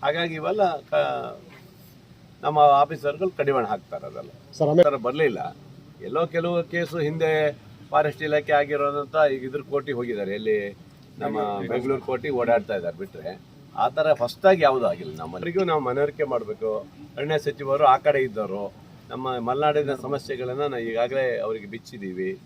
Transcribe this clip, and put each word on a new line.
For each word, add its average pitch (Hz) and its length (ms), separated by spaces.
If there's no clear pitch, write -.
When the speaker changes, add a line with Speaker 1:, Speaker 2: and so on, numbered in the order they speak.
Speaker 1:
ಹಾಗಾಗಿ 160 320
ಇವೆಲ್ಲ 180 280
ಕ-, 131 460
ನಮ್ಮ 151 160
ಆಫೀಸರ್‌ಗಳು 147 680
ಕಡಿವಾಣ 139 360
ಹಾಕ್ತಾರೆ. - 420
ಅದೆಲ್ಲ - 220
Speaker 2:
ಸರ್, 147 120
ಆಮೇಲೆ 160 180
Speaker 1:
ಆ 143 40
ಥರ 139 40
ಬರಲಿಲ್ಲ. 123 640
ಎಲ್ಲೋ 160 340
ಕೆಲವು 170 280
ಕೇಸು 170 340
ಹಿಂದೆ 160 240
ಫಾರೆಸ್ಟ್ 151 320
ಇಲಾಖೆ 151 300
ಆಗಿರೋದಂತ 143 640
ಈಗ 131 100
ಇದ್ರ 131 260
ಕೋರ್ಟಿಗೆ 135 300
ಹೋಗಿದ್ದಾರೆ, 104 400
ಎಲ್ಲಿ 104 380
ನಮ್ಮ 110 180
ಬೆಂಗಳೂರು 127 340
ಕೋರ್ಟಿಗೆ 131 400
ಓಡಾಡ್ತಾ 117 340
ಇದ್ದಾರೆ 85 220
ಬಿಟ್ರೆ 90 420
ಆ 104 120
ಥರ 156 220
ಹೊಸ್ದಾಗಿ 160 500
ಯಾವುದೂ 131 240
ಆಗಿಲ್ಲ. 85 320
ನಮ್ಮಲ್ಲಿಗೂ 92 460
ನಾವು 165 160
ಮನವರಿಕೆ 139 440
ಮಾಡಬೇಕು. 110 540
ಅರಣ್ಯ 147 220
ಸಚಿವರು 143 460
ಆ 131 120
ಕಡೆ 139 300
ಇದ್ದವರು, 101 460
ನಮ್ಮ 127 300
ಮಲೆನಾಡಿನ 143 560
ಸಮಸ್ಯೆಗಳನ್ನ 127 680
ನಾವು 131 300
ಈಗಾಗಲೇ 120 480
ಅವರಿಗೆ 107 260
ಬಿಚ್ಚಿದ್ದೀವಿ. 95 800